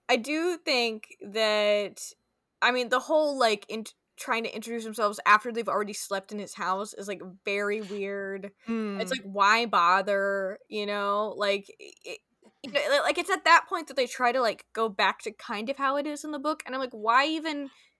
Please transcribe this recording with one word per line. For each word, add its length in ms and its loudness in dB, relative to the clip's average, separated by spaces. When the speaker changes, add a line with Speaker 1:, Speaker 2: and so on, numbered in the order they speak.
Speaker 1:
I 80 6
do 400 -2
think 640 -2
that, 800 0
I 100 4
mean, 180 0
the 100 4
whole, 400 2
like, 300 4
int-, 260 -8
trying 260 -2
to 120 -6
introduce 300 -8
themselves 400 -2
after 260 6
they've 180 -4
already 240 0
slept 400 -6
in 60 -8
his 160 -10
house 380 -4
is, 140 -12
like, 140 -8
very 360 -2
weird. 720 -8
It's 120 -4
Speaker 2:
Mm. 0 -
Speaker 1:
like, 120 -4
why 440 4
bother, 920 2
you 180 -4
know? 500 -2
Like, 300 0
i-, 120 -18
it, 140 -12
you 100 -10
know, 80 2
li-, 100 6
like, 180 0
it's 120 -4
at 140 0
that 240 8
point 200 -4
that 80 -14
they 100 2
try 260 0
to, 80 2
like, 320 0
go 160 0
back 340 0
to 100 -6
kind 360 -8
of 80 -6
how 200 0
it 100 -2
is 180 -8
in 60 -10
the 80 -8
book, 260 -4
and 100 -8
I'm 60 -4
like, 120 -6
"Why 340 2
even 440 -4